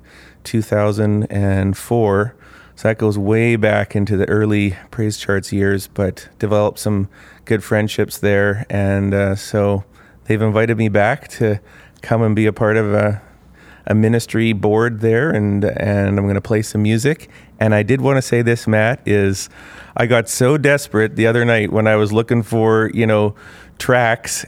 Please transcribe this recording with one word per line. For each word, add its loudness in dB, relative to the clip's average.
two -4
thousand 0
and 0
four. 0
So -2
that 0
goes 0
way 2
back 0
into 0
the 0
early 0
Praise -4
Charts -4
years, 0
but -6
developed 0
some -2
good 0
friendships -2
there. 0
And, -2
uh, 0
so -2
they've 0
invited 0
me 2
back 0
to -2
come 0
and 2
be 2
a 2
part 2
of 0
a, 0
a 0
ministry 0
board 0
there, 0
and, 0
and -2
I'm -2
gonna -2
play 0
some -4
music. 0
And 2
I 4
did 0
wanna 2
say 0
this, -2
Matt, 2
is 0
I 0
got 2
so 2
desperate 0
the 2
other 2
night 0
when 2
I 4
was 0
looking 0
for, 2
you 0
know, 2
tracks, 0